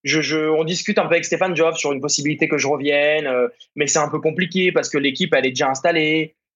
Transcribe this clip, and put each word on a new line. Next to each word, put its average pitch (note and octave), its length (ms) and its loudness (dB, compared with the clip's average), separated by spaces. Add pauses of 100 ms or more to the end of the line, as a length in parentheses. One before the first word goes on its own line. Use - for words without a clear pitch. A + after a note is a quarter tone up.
je, D3 180 0
je, D#3 280 -2
on D#3 140 2
discute F3+ 340 -2
un F#3+ 60 2
peu D#3+ 100 0
avec E3 120 2
Stéphane F3 300 0
Joffre D#3+ 220 2
sur D3 140 -2
une C3 100 -4
possibilité D3 460 -2
que D#3 100 0
je C#3 100 0
revienne, D3 600 0
euh, B2 200 2 (280)
mais C#3+ 120 0
c'est D#3+ 120 2
un D3 100 0
peu D3+ 100 -2
compliqué F3+ 520 0
parce D3 180 0
que D3+ 80 -2
l'équipe, C#3+ 360 -2
elle C3+ 120 2
est C3 60 2
déjà C3 180 0
installée, D#3 680 0 (200)